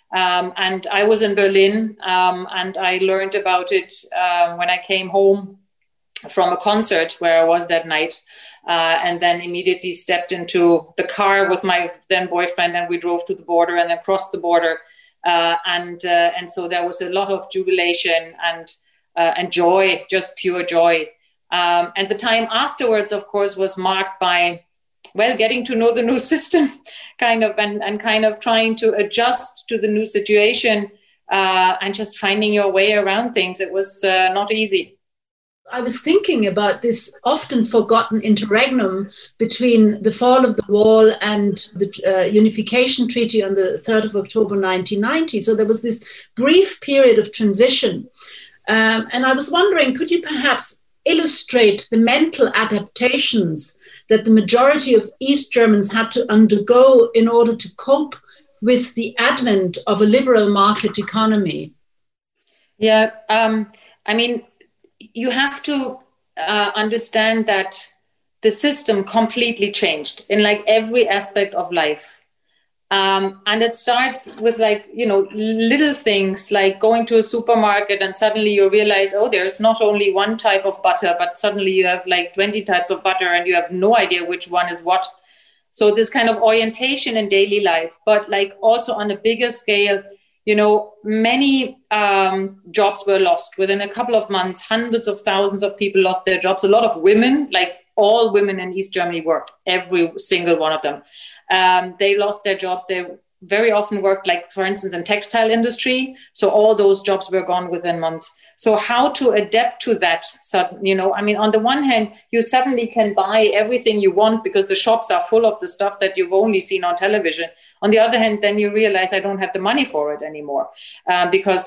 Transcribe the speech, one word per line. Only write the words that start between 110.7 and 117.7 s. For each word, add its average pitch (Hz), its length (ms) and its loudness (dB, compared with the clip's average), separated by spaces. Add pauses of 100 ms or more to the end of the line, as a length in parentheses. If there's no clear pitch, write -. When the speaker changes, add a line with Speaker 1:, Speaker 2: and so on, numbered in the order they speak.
Speaker 1:
you 190 100 2
know, 190 180 0
I 202 80 -4
mean, 208 140 0
on 214 160 0
the 220 80 2
one 269 240 0
hand, 226 300 0 (180)
you 233 100 0
suddenly 254 460 0
can 214 260 0
buy 202 400 2
everything 214 460 0
you 190 120 4
want 220 320 2
because 196 240 0
the 190 80 -2
shops 226 360 0
are 180 120 0
full 226 220 2
of 214 140 0
the 180 80 -10
stuff 202 320 -4
that 190 180 -2
you've 180 160 -2
only 202 280 2
seen 185 220 -4
on 175 120 -2
television. 185 540 -2 (320)